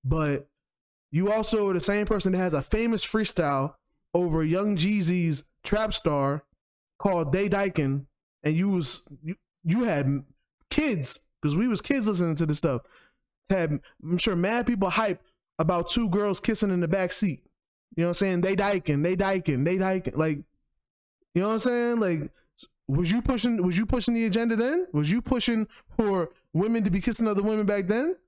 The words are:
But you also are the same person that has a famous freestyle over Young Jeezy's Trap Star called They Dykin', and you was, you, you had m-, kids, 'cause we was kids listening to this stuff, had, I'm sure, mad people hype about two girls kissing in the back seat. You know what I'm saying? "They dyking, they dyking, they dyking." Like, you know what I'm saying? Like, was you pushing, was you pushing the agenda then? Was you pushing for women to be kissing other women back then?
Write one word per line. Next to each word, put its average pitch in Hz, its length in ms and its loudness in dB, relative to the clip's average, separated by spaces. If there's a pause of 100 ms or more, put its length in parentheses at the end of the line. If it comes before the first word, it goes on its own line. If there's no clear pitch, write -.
But 147 420 0 (640)
you 185 220 0
also 220 340 0
are 196 60 0
the 175 80 0
same 202 240 0
person 190 260 0
that 185 60 0
has 185 160 0
a - 80 -2
famous 226 440 0
freestyle 151 680 0 (400)
over 165 280 2
Young 185 360 0
Jeezy's 175 680 2 (220)
Trap 214 280 0
Star 143 520 -2 (520)
called 170 360 0
They 196 160 2
Dykin', 170 560 0 (360)
and 156 140 0
you 190 140 2
was, 175 320 0 (200)
you, 160 140 -10 (300)
you 202 180 2
had 151 220 0
m-, 139 200 0 (440)
kids, 226 500 -2 (220)
'cause 147 160 0
we 233 100 2
was 214 140 0
kids 262 260 -4
listening 175 280 0
to 160 100 -2
this 151 140 -2
stuff, 135 240 -2 (680)
had, 165 320 0 (200)
I'm 165 160 -2
sure, 185 200 0
mad 220 280 0
people 202 260 0
hype 208 300 -2 (360)
about 170 320 0
two 233 180 0
girls 196 320 0
kissing 214 300 0
in 180 100 0
the 170 80 0
back 185 240 0
seat. 180 320 -2 (540)
You 165 60 0
know 175 40 2
what - 20 2
I'm 175 40 -2
saying? 180 280 0
"They 190 140 2
dyking, 180 480 0
they 180 140 0
dyking, 175 480 0
they 180 100 2
dyking." 190 400 -2
Like, 156 220 0 (1000)
you 175 60 2
know 208 80 0
what 220 60 0
I'm 220 40 -2
saying? 240 400 0
Like, 170 320 -2 (560)
was 165 240 0
you 240 100 2
pushing, 233 400 0
was 180 160 2
you 214 80 0
pushing 240 280 0
the 226 120 2
agenda 226 300 0
then? 294 380 0
Was 147 180 0
you 240 100 2
pushing 233 460 0 (300)
for 196 340 0 (220)
women 220 300 2
to 196 60 2
be 180 120 0
kissing 226 260 0
other 202 160 0
women 214 220 0
back 196 220 0
then? 269 280 0 (120)